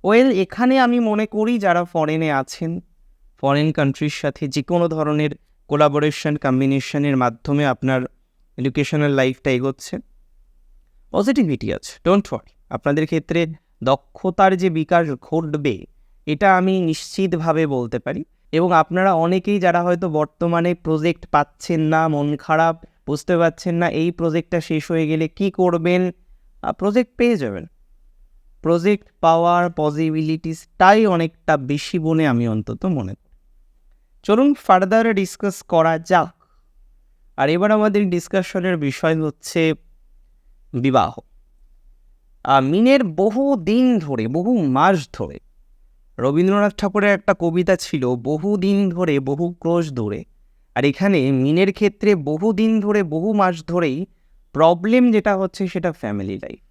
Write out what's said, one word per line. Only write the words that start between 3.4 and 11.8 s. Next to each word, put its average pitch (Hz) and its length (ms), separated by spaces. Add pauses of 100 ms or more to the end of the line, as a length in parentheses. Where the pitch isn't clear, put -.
ফরেন 147 320
কান্ট্রির 147 380
সাথে 143 380
যে 135 140
কোনো 175 260
ধরনের 151 420 (380)
কোলাবোরেশন, 147 680
কম্বিনেশনের 139 800
মাধ্যমে 131 500
আপনার 131 360 (540)
এডুকেশনাল 143 540
লাইফটা 135 400
এগোচ্ছে, 131 480 (1120)
পজিটিভিটি 196 600
আছে, - 360